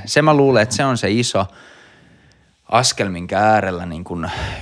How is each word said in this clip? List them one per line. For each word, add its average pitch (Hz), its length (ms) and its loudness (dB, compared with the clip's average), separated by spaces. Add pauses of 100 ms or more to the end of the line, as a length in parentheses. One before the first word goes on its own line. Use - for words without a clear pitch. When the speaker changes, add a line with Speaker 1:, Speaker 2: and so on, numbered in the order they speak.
Speaker 1:
<laughs> - 20 -16
Speaker 2:
Se 147 160 2
mä 156 120 4
luulen, 135 280 6
että 120 120 -2
se 143 100 0
on 127 140 0
se 98 120 -2
iso 107 360 0 (1200)
askel, 117 420 0
minkä 87 300 -6
äärellä 95 460 2
niin 87 180 -10
kun 82 240 -8 (340)